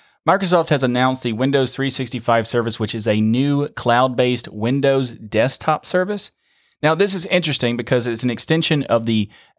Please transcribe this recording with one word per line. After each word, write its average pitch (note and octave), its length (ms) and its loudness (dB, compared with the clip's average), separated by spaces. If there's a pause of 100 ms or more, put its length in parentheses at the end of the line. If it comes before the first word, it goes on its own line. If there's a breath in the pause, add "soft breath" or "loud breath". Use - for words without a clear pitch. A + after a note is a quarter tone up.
(280 soft breath)
Microsoft F3 420 2
has C#3 140 2
announced B2+ 380 0
the A#2+ 120 -2
Windows C3 420 0
three C3+ 160 -2
sixty-five A#2 560 0
service, A#2 320 -2
which G#2+ 160 -4
is G#2+ 120 -4
a G#2+ 140 2
new C#3 480 2
cloud-based B2 800 0
Windows C3 640 0
desktop A2+ 760 -2
service. F#3+ 460 -2 (520)
Now, D#3 120 2
this F#3+ 180 2
is F3+ 140 -4
interesting C3 500 0
because B2 300 0
it's A#2 160 -4
an B2 80 0
extension D#3+ 540 0
of A2+ 200 0
the A2 240 0 (300 soft breath)